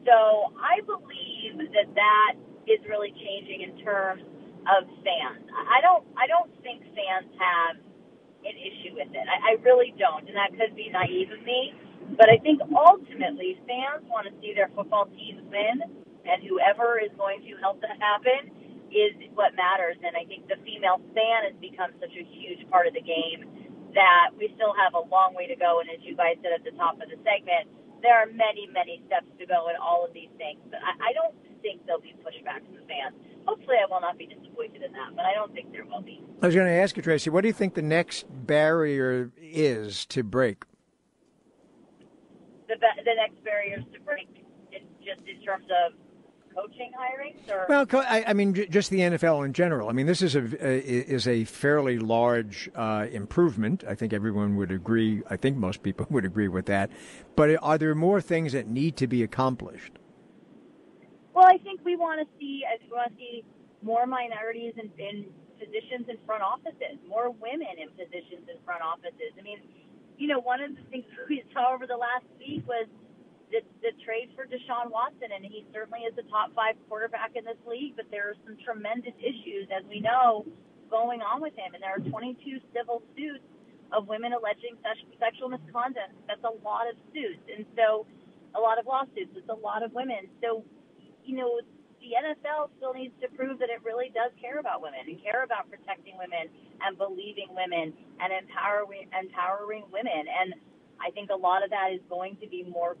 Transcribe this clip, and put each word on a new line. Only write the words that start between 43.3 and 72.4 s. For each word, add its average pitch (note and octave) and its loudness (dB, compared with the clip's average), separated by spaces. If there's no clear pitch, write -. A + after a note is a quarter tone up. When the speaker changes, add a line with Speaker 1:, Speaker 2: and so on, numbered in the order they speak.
Speaker 1:
barriers G3+ -4
to - -20
break, - -8
in, F#3+ -18
just F#3+ -14
in F#3+ -18
terms F#3+ -6
of F3 2
coaching G#3+ -10
hirings, C4 -10
or? F#3+ -2
Speaker 2:
Well, C#4+ 4
co-, C4 2
I, A3 0
I A3 0
mean, G3+ 2
j-, F#3+ -2
just F#3 2
the F#3+ 2
N F3 2
F D#3+ 0
L D#3 4
in C#3 -4
general. D3+ 0
I A2+ -2
mean, C3 2
this F3 2
is D#3 2
a, C#3+ 6
a, C3 0
is B2+ 0
a A#2 2
fairly C#3 2
large, A#2 2
uh, A2 -2
improvement. A2+ 0
I G#2 -4
think A2 -4
everyone G#2 0
would G2 0
agree. G#2+ 2
I G2 -4
think C#3 0
most F#2+ -4
people G2 -4
<laughs> - -8
would B2+ 0
agree G2 0
with F#2 -4
that. G2 0
But D3+ 6
are D#3 2
there D#3 2
more F3+ 4
things D#3+ -2
that B2 -4
need C3+ -2
to - 0
be A#2+ 2
accomplished? - -4
Speaker 1:
Well, F#4 10
I F#4 10
think F#4+ -10
we F4 0
wanna D#4+ -2
see, C#4 -10
I A3+ -4
think - -20
we A#3 -8
wanna A#3+ -4
see A#3+ -14
more A3+ 0
minorities A#3 -6
in, A3 -14
in G3+ -10
positions A3+ -10
in A3+ -12
front A3 -4
offices, G3 -6
more A3+ -2
women A3+ -10
in D#3 -14
positions - -16
in B4 -18
front E3+ -8
offices. D#3+ -8
I F#3+ -20
mean, G3+ -16
you C#4+ -4
know, C#4+ 0
one B3 -2
of C#4+ -10
the - -20
things B3+ -12
we C#4 -4
saw B3+ 2
over B3+ -8
the B3 -6
last B3 -4